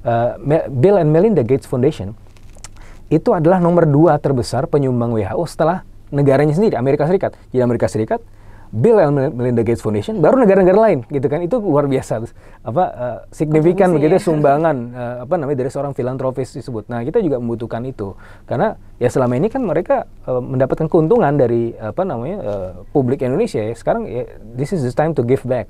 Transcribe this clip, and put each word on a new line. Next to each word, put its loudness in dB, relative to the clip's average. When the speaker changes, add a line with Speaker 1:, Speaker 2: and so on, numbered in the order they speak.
Speaker 1:
eh, 0
Me-, 0
Bill 4
and 2
Melinda 4
Gates -2
Foundation -2
itu 2
adalah 4
nomor 4
dua 6
terbesar -2
penyumbang 0
W -2
H -6
O -2
setelah -2
negaranya 4
sendiri, 2
Amerika 2
Serikat. -2
Jadi -2
Amerika 2
Serikat, -2
Bill 4
and 2
Mel-, -2
Melinda 0
Gates -2
Foundation, -2
baru 4
negara-negara 6
lain, 2
gitu -2
kan. -2
Itu -2
luar 0
biasa, -4
apa, -2
eh, -8
signifikan 2
Speaker 2:
Kontribusi, 2
Speaker 1:
begitu 2
ya, 2
Speaker 2:
ya. -4
Speaker 1:
sumbangan, 2
eh, -8
apa -2
namanya, -2
dari -2
seorang -6
filantropis -6
tersebut. -10
Nah, -6
kita -2
juga 0
membutuhkan -6
itu. -10
Karena -2
ya 2
selama 0
ini 0
kan -4
mereka, 0
eh, -6
mendapatkan 0
keuntungan 4
dari, 0
apa -4
namanya, -6
eh, -6
publik 0
Indonesia -2
ya. -4
Sekarang -4
ya, -8
this -4
is -2
the -4
time 0
to 0
give 2
back. -4